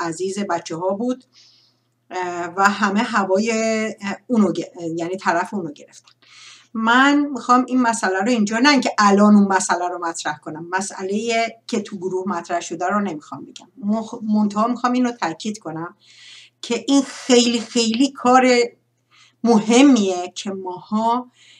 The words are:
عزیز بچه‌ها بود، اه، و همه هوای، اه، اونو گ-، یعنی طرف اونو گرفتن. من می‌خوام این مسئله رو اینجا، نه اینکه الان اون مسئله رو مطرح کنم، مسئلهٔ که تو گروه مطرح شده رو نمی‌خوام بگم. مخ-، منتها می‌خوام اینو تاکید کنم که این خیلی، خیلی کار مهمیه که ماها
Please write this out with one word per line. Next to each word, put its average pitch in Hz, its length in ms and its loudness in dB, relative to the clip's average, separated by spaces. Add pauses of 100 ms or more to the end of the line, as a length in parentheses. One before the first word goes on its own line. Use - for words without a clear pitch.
عزیز 175 380 -6
بچه‌ها 170 500 -6
بود، 247 360 -4 (840)
اه، 175 460 -8
و 196 120 4
همه 202 300 0
هوای، 220 520 0 (500)
اه، 202 160 -8 (100)
اونو 208 260 2
گ-، 170 280 -10 (140)
یعنی 175 220 -6
طرف 185 360 -2
اونو 170 180 -8
گرفتن. - 380 -20 (680)
من 269 580 4
می‌خوام 247 340 2
این 254 140 0
مسئله 220 380 0
رو 208 100 0
اینجا، 220 280 0
نه 262 120 4
اینکه 262 280 2
الان 208 380 6
اون 202 120 6
مسئله 190 400 -2
رو 175 180 -8
مطرح 165 320 -6
کنم، 165 320 -12
مسئلهٔ 214 1000 -4
که 220 140 -4
تو 208 160 -12
گروه 185 300 -6
مطرح 175 320 -4
شده 175 260 -6
رو 202 140 0
نمی‌خوام 170 460 -8
بگم. - 220 -20 (100)
مخ-، 220 460 -6
منتها 214 440 0
می‌خوام 247 260 -2
اینو 247 180 0
تاکید 208 480 -8
کنم 160 360 -12 (680)
که 226 260 -6
این 277 140 4
خیلی، 240 580 2
خیلی 233 520 0
کار 247 360 4 (960)
مهمیه 214 920 4
که - 160 -8
ماها 214 800 -4 (280)